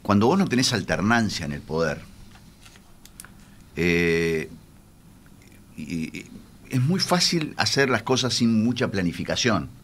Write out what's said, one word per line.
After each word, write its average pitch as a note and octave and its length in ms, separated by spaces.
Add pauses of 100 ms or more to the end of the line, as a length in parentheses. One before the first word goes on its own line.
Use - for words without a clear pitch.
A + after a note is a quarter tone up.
Cuando G#2 260
vos F3+ 100
no F#3+ 100
tenés B2+ 260
alternancia F#2+ 720
en C#2+ 80
el C#2 80
poder, D#2 400 (1700)
eh, E2+ 720 (1300)
y, D#2+ 400
y, - 80 (440)
es C3 120
muy E3+ 180
fácil F3 580
hacer C3+ 320
las A2 120
cosas B2+ 320
sin A2+ 300
mucha B2 260
planificación. E2+ 800 (140)